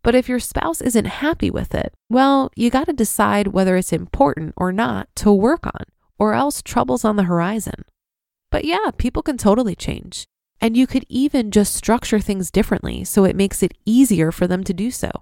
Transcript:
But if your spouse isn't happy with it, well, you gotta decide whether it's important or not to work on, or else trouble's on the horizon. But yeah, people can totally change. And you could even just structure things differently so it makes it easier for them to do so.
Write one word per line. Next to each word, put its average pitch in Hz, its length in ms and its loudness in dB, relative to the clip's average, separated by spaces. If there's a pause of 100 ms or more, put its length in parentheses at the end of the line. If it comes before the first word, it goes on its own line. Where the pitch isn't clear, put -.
But 233 140 2
if 254 120 2
your 247 140 -2
spouse - 400 -4
isn't 226 240 2
happy 294 440 -2
with - 240 -4
it, - 200 -4 (160)
well, 269 480 2
you 233 120 2
gotta 262 220 0
decide 208 560 0
whether 185 300 2
it's 185 160 -2
important 160 640 -2
or 185 160 -2
not 226 420 -4
to - 160 4
work 226 340 4
on, - 200 -8 (340)
or 214 140 2
else 277 280 -2
trouble's 247 440 0
on 214 100 2
the 202 80 2
horizon. 175 640 -2 (640)
But - 140 -2
yeah, 359 320 0
people 277 260 -2
can 269 140 -4
totally 214 380 2
change. - 500 -10 (340)
And 226 160 0
you 254 120 4
could - 200 -4
even 254 440 -2
just 208 220 2
structure 220 460 0
things 190 320 -4
differently - 540 -2
so - 180 4
it - 120 4
makes 196 280 0
it - 220 -2
easier 208 480 4
for 180 120 0
them 180 200 -2
to 190 80 -4
do 208 180 -4
so. - 180 -8 (120)